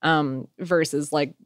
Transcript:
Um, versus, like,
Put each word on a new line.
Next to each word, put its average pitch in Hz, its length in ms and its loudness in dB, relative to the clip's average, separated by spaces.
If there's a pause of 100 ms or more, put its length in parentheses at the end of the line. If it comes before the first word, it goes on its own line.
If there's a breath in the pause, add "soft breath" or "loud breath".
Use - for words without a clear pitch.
Um, 147 460 0 (120)
versus, 160 520 0
like, 190 220 0 (120)